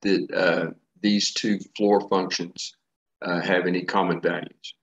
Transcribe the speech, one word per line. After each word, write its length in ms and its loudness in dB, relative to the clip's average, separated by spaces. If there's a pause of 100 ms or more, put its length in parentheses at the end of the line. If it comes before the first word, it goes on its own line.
that, 300 0
uh, 400 2 (280)
these 320 2
two 260 -2 (180)
floor 320 4
functions, 680 -4 (460)
uh, 180 -2
have 260 0
any 160 0
common 380 0
values. 640 -6